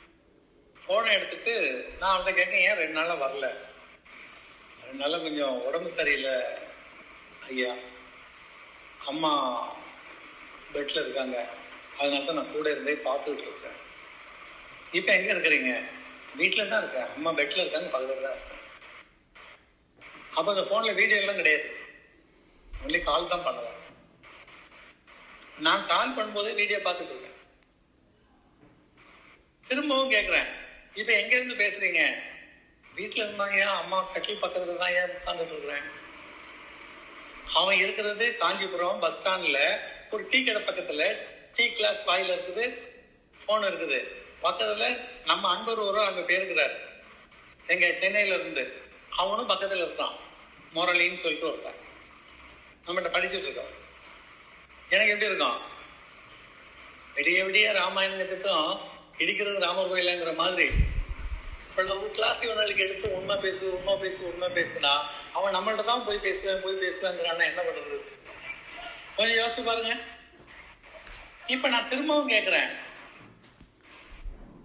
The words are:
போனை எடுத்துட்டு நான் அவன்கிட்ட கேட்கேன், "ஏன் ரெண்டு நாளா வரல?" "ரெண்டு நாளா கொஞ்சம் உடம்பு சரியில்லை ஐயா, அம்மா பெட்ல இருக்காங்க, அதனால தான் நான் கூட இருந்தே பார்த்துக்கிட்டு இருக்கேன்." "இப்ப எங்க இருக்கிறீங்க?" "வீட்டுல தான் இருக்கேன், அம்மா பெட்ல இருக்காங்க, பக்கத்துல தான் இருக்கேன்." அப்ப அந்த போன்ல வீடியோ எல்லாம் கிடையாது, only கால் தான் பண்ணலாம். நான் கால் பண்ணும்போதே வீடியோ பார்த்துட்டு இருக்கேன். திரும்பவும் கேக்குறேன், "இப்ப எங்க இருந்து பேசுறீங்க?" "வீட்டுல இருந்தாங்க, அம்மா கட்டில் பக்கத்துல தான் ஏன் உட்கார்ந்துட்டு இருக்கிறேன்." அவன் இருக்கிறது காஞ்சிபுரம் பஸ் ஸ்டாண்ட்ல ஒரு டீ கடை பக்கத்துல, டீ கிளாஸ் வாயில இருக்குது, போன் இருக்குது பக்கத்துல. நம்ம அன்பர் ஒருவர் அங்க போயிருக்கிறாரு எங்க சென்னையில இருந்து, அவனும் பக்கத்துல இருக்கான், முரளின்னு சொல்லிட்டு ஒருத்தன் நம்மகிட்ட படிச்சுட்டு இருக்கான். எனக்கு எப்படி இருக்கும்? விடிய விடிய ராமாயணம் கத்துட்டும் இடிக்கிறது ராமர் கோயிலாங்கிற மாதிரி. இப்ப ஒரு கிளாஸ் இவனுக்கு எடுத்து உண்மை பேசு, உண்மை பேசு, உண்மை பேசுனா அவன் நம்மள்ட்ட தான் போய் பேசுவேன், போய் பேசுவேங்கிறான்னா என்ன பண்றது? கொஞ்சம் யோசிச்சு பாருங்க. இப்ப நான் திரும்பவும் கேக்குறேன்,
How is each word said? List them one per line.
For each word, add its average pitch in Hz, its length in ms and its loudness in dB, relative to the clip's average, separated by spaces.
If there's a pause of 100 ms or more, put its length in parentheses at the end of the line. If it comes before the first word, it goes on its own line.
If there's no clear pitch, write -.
(880)
போனை 220 260 4
எடுத்துட்டு 196 420 2 (440)
நான் 190 160 4
அவன்கிட்ட 185 240 2
கேட்கேன், 180 300 4
"ஏன் 202 140 4
ரெண்டு 156 180 -2
நாளா 135 140 2
வரல?" 135 320 -2 (1400)
"ரெண்டு 131 200 -10
நாளா 151 160 2
கொஞ்சம் 147 440 0
உடம்பு 170 260 0
சரியில்லை 143 460 2 (1120)
ஐயா, 127 260 -2 (1300)
அம்மா 156 260 0 (1400)
பெட்ல 143 320 -2
இருக்காங்க, 127 320 -2 (640)
அதனால 143 260 2
தான் 165 100 0
நான் 135 180 -2
கூட 151 180 0
இருந்தே 139 240 0
பார்த்துக்கிட்டு 143 520 -2
இருக்கேன்." - 320 -12 (1120)
"இப்ப 190 200 4
எங்க 190 200 6
இருக்கிறீங்க?" 151 380 4 (680)
"வீட்டுல 196 300 2
தான் - 140 2
இருக்கேன், - 320 -4
அம்மா 156 180 0
பெட்ல 151 300 0
இருக்காங்க, 156 260 -2
பக்கத்துல 131 380 -2
தான் - 120 -6
இருக்கேன்." - 220 -16 (1700)
அப்ப 165 180 2
அந்த 190 180 2
போன்ல 220 240 4
வீடியோ 208 260 6
எல்லாம் 196 200 0
கிடையாது, 151 280 4 (1160)
only 160 160 2
கால் 160 260 2
தான் 175 140 0
பண்ணலாம். - 380 -4 (1800)
நான் 180 280 4
கால் 220 300 2
பண்ணும்போதே 214 380 -2
வீடியோ 208 240 2
பார்த்துட்டு 175 360 -2
இருக்கேன். - 260 -16 (2250)
திரும்பவும் 269 440 4
கேக்குறேன், 185 380 4 (460)
"இப்ப 214 180 0
எங்க 214 240 4
இருந்து 254 280 0
பேசுறீங்க?" 190 360 2 (960)
"வீட்டுல 214 280 -2
இருந்தாங்க, 202 360 0
அம்மா 190 420 2
கட்டில் 202 400 -4
பக்கத்துல 180 340 -2
தான் 180 180 0
ஏன் 180 220 2
உட்கார்ந்துட்டு 165 380 -4
இருக்கிறேன்." 143 320 -6 (1700)
அவன் 190 240 6
இருக்கிறது 208 480 2 (100)
காஞ்சிபுரம் 180 640 0
பஸ் 165 200 0
ஸ்டாண்ட்ல 170 400 2 (520)
ஒரு 214 200 -4
டீ 262 140 6
கடை 214 180 2
பக்கத்துல, 165 400 -2 (540)
டீ 240 160 4
கிளாஸ் - 360 2
வாயில 185 260 2
இருக்குது, 180 320 -2 (800)
போன் 208 160 4
இருக்குது - 380 0 (420)
பக்கத்துல. 214 440 2 (380)
நம்ம 180 240 2
அன்பர் 220 380 0
ஒருவர் 202 220 4
அங்க 180 120 -2
போயிருக்கிறாரு 170 560 2 (920)
எங்க 175 280 4
சென்னையில 196 400 2
இருந்து, 160 300 -2 (460)
அவனும் 233 380 0
பக்கத்துல 190 380 0
இருக்கான், 147 300 -4 (580)
முரளின்னு 175 480 2
சொல்லிட்டு 151 280 0
ஒருத்தன் - 300 -8 (1080)
நம்மகிட்ட 175 280 -2
படிச்சுட்டு 180 340 0
இருக்கான். 123 260 -8 (1160)
எனக்கு 208 220 6
எப்படி 208 180 2
இருக்கும்? 180 300 0 (1500)
விடிய 175 300 4
விடிய 202 280 4
ராமாயணம் 190 480 0
கத்துட்டும் 185 520 0 (460)
இடிக்கிறது 196 400 0
ராமர் 180 320 0
கோயிலாங்கிற 175 440 2
மாதிரி. 175 320 4 (1040)
இப்ப 190 280 0
ஒரு 196 140 -4
கிளாஸ் - 320 0
இவனுக்கு 208 420 2
எடுத்து 190 320 -2
உண்மை 190 200 0
பேசு, 190 260 -2 (140)
உண்மை 196 200 0
பேசு, 190 300 -4
உண்மை 175 220 -2
பேசுனா 165 440 2 (400)
அவன் 196 220 2
நம்மள்ட்ட 208 300 0
தான் 240 200 2
போய் 208 140 0
பேசுவேன், 190 440 0
போய் 190 200 -2
பேசுவேங்கிறான்னா 175 600 0
என்ன - 180 0
பண்றது? 147 360 -4 (1160)
கொஞ்சம் 226 220 4
யோசிச்சு 233 260 0
பாருங்க. 226 280 0 (1500)
இப்ப 262 220 0
நான் 240 200 2
திரும்பவும் 294 420 2
கேக்குறேன், 175 400 2 (1900)